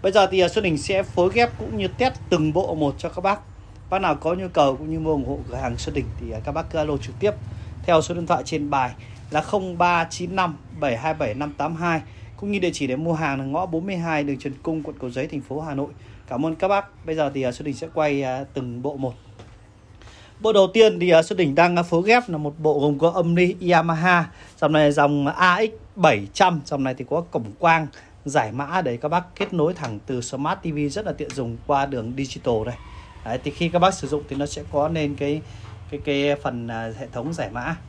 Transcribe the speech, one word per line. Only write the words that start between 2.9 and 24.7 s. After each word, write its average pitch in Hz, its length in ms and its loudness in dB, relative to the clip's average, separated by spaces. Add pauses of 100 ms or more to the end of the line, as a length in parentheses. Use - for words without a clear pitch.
cho 170 120 -6
các 180 120 -8
bác. 196 180 0 (500)
Bác 185 100 0
nào 175 160 2
có 165 180 0
nhu 185 140 -4
cầu 143 280 4
cũng 151 160 -8
như 160 80 -4
mua 156 120 0
ủng 135 160 0
hộ 139 120 -4 (100)
cửa 123 60 -10
hàng 127 220 -4
Xuân 151 180 -6
Đình 131 100 -2 (140)
thì, 113 120 -8
ờ, 110 120 -6
các 147 80 -6
bác 160 180 -4
cứ 170 80 -4
alo 151 200 0
trực - 220 -8
tiếp 202 120 2 (520)
theo 165 180 6
số 175 140 -4
điện 170 120 -6
thoại 175 180 0
trên 147 240 -4
bài 131 220 0 (400)
là 151 100 0
không 185 360 -2
ba 175 320 2
chín 180 260 -6
năm 175 220 0 (220)
bảy 135 180 0
hai 156 160 -2
bảy 143 200 -2
năm 147 240 -4
tám 156 180 -2
hai, 165 260 0 (360)
cũng 202 140 -6
như 202 80 0
địa 175 140 2
chỉ 143 140 -4
để 127 80 0
mua 165 180 0
hàng 143 260 -2
là 135 60 -6
ngõ 151 200 -2
bốn 165 200 -4
mươi 196 100 -4
hai 165 280 0
đường 139 160 -2
Trần 139 140 -8 (100)
Cung, 160 200 -4
quận 151 160 -10
Cầu 127 100 -6
Giấy, 131 180 -4
thành 147 140 -8
phố 143 200 -8
Hà 156 120 -8
Nội. 139 160 -2 (380)
Cảm 131 180 -2
ơn 165 100 -2
các 190 120 -2
bác. 196 380 -2
Bây 160 100 -4
giờ 147 180 0
thì, 135 80 -2
ờ, 123 100 0
Xuân 151 140 -10
Đình 139 100 -4
sẽ 160 180 -10
quay, 147 280 2
ờ, 131 320 -4
từng 123 280 -6
bộ 143 160 -4
một. 131 160 -4 (1300)
Bộ 214 140 0
đầu 196 200 8
tiên 214 260 8
thì, 180 100 4
ờ, 165 120 10
Xuân 185 160 -2
Đình 147 180 2
đang, 175 200 6
ờ, 170 80 2
phối 170 220 2
ghép 240 240 4
là 165 80 -4
một 151 220 -4
bộ 151 200 4
gồm 143 200 2
có 165 100 6
âm 170 260 2
ly 180 200 4 (160)
Yamaha, 170 540 4 (360)
dòng 151 100 4